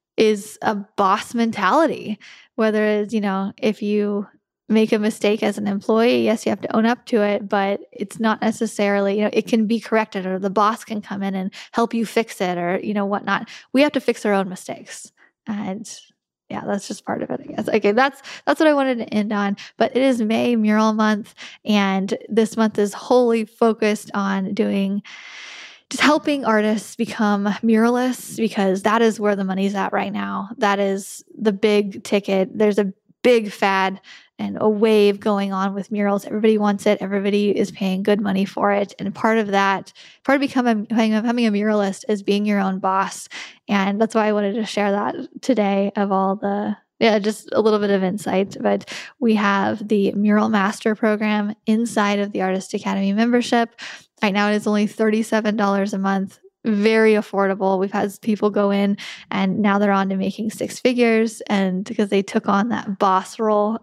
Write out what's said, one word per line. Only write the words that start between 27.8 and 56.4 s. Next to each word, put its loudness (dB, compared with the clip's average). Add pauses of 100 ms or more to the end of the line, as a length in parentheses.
because 0
that 2
is 4
where 0
the -4
money's -2
at -2
right -2
now. -6
That 2
is -4 (100)
the 0
big 0
ticket. 0
There's 4
a 0 (300)
big 4
fad 0 (360)
and -6
a 2
wave 4
going -2
on -2
with -8
murals. 0
Everybody 2
wants 0
it. 4
Everybody 0
is 0
paying -4
good 2
money 0
for 0
it. -2
And -6
part 0
of 0
that, 0 (320)
part 4
of 0
becoming, 0
becoming 0
a 2
muralist 0
is -2
being 2
your 2
own 0
boss. -2 (400)
And 0
that's 2
why 2
I 2
wanted 0
to -4
share -2
that -2 (260)
today 0
of 0
all 2
the, -4 (220)
yeah, 4
just -4
a 4
little 4
bit 0
of 2
insight. -2
But -2 (280)
we 4
have 0
the 2
Mural 2
Master 0
Program 0 (120)
inside 0
of -4
the -4
Artist -2
Academy -2
membership. 0 (400)
Right 2
now, 2
it 2
is -4
only 2
thirty-seven 0
dollars 0
a -4
month. -2 (240)